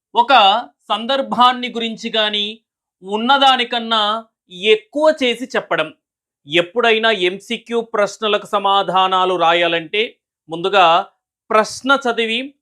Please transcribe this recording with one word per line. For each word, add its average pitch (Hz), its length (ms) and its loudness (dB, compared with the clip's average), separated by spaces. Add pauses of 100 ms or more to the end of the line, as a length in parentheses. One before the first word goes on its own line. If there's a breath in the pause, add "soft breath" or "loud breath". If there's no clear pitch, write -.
(140)
ఒక 226 480 4 (260)
సందర్భాన్ని 247 800 0
గురించి 226 420 -8
గాని 214 480 -4 (440)
ఉన్నదానికన్నా 226 1200 0 (260)
ఎక్కువ 220 720 0
చేసి 240 220 -2
చెప్పడం. 175 480 -4 (540)
ఎప్పుడైనా 220 640 0
ఎంసీక్యూ 214 680 -4
ప్రశ్నలకు 208 680 -2
సమాధానాలు 185 880 2
రాయాలంటే 170 840 0 (320)
ముందుగా 175 580 2 (440)
ప్రశ్న 220 420 0
చదివి 240 680 -2